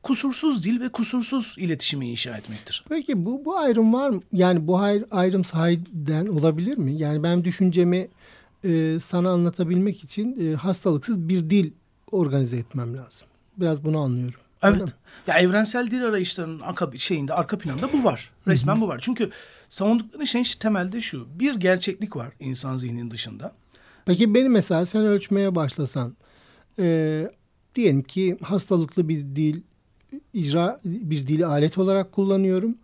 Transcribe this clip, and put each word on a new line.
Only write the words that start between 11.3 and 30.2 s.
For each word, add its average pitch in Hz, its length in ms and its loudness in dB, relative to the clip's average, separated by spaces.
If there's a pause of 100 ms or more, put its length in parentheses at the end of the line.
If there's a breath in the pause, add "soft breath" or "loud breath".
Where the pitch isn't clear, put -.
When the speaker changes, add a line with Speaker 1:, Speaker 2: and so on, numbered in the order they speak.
Speaker 2:
dil 185 200 4 (420)
organize 139 440 0
etmem 120 400 -6
lazım. - 320 -18 (280)
Biraz 160 280 0
bunu 156 140 0
anlıyorum. 123 420 -2 (220)
Öyle 202 140 6
Speaker 1:
Evet. 190 100 -2
Speaker 2:
mi? 135 60 -8 (340 loud breath)
Speaker 1:
Ya 165 120 2
evrensel 214 520 2
dil 247 140 -2
arayışlarının 180 560 -4
arka, 175 360 -6
şeyinde, 147 380 -2
arka 175 240 -2
planında 170 340 -4
bu 277 120 2
var. 151 260 0 (140)
Speaker 2:
Hı 185 60 2
hı. 165 40 6
Speaker 1:
Resmen 151 260 2
bu 220 80 0
var. 135 140 -6
Çünkü 233 280 -2 (380 loud breath)
savundukları 226 580 0
şey 240 160 0
işte - 160 -2
temelde 202 420 -2
şu. 131 260 -8 (120)
Bir 269 160 0
gerçeklik 185 640 0
var 120 240 -8
insan 131 360 -6
zihninin 120 340 -6
dışında. 107 420 -10 (540 soft breath)
Speaker 2:
Peki 202 280 4
beni 262 140 6
mesela 180 380 2
sen 214 180 0
ölçmeye 196 500 2
başlasan, 139 640 -2 (640 soft breath)
e, 160 480 0 (480)
diyelim 156 280 4
ki 185 400 -2
hastalıklı 170 640 0
bir 160 100 0 (180)
dil, 156 240 0 (720)